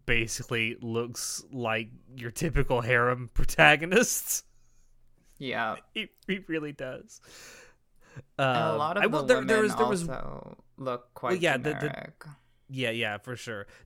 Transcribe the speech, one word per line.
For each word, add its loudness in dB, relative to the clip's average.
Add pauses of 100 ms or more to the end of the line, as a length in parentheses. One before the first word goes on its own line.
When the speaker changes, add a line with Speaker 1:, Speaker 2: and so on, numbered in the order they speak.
Speaker 1:
basically 0
looks -4
like -2 (260)
your -10
typical 0
harem 2
<laughs> -20
protagonist. 4 (920)
Speaker 2:
Yeah. -4 (180)
Speaker 1:
He, -6 (200)
he -2
really -4
does. -12 (1160)
Speaker 2:
And 2
a 2
Speaker 1:
Um, -2
Speaker 2:
lot -2
of 2
Speaker 1:
I 4
Speaker 2:
the 2
Speaker 1:
will, 0
there, 6
Speaker 2:
women -2
Speaker 1:
there 4
was, 0
there 2
was -2
Speaker 2:
also -10 (140)
look -8
quite -4
Speaker 1:
Well, 0
yeah, 2
the, -2
the -6
Speaker 2:
generic. -8 (460)
Speaker 1:
Yeah, -4
yeah, -2
for -10
sure. -10 (180)